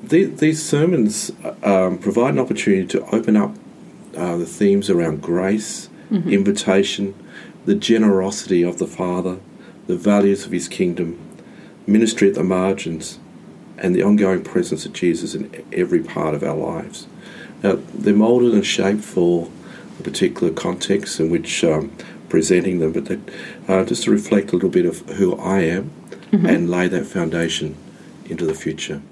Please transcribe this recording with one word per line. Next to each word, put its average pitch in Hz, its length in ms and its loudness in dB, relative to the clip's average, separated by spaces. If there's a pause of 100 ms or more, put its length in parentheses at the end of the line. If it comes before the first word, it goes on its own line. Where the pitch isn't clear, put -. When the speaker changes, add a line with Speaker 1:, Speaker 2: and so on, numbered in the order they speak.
Speaker 1:
the-, - 220 4
these 156 400 0
sermons, 147 680 0 (120)
uh, - 180 -8
um, 92 380 2
provide 117 340 0
an 135 60 0
opportunity 104 480 0
to - 180 -2 (100)
open 107 220 2
up, 104 180 0 (640)
uh, 87 200 -4
the 85 100 -4
themes 101 420 2
around 85 320 0
grace, 95 680 -2 (220)
Speaker 2:
Mm-hmm. 180 220 0
Speaker 1:
invitation, 98 840 2 (520)
the 104 100 2
generosity 101 880 2
of 87 160 -2
the 87 80 -2
Father, 92 500 -4 (480)
the 90 100 -2
values 101 520 2
of - 40 -10
his 90 160 -4
kingdom, 87 520 -2 (680)
ministry 107 440 4
at 98 40 0
the 80 100 -2
margins, 92 760 -2 (580)
and 90 160 0
the 92 80 2
ongoing 95 420 4
presence - 440 -4
of - 60 -12
Jesus 85 420 -2
in - 360 -10
every 87 300 0
part 78 320 -4
of 73 80 -2
our 76 140 -2
lives. - 500 -8 (560)
Now, 95 160 2 (160)
they're 101 220 2
moulded 120 380 6
and 98 120 4
shaped 101 380 0
for 87 460 0 (500)
a - 40 -14
particular - 480 0
context - 680 -4
in 80 100 2
which, - 340 -2
um, 78 280 2 (380)
presenting 90 500 2
them, 80 140 0
but 78 120 -4
they, - 140 -6 (480)
uh, 92 160 2
just 117 220 -2
to 110 60 2
reflect 104 400 2
a - 40 0
little 90 140 2
bit 87 180 2
of 82 140 -4 (160)
who 92 180 2
I 95 240 -2
am 87 320 -2 (400)
Speaker 2:
Mm-hmm. 180 140 2
Speaker 1:
and 85 260 2
lay 90 160 2
that 87 180 -2
foundation 82 680 -4 (500)
into 85 200 -6
the 78 100 -2
future. 76 460 -8 (100)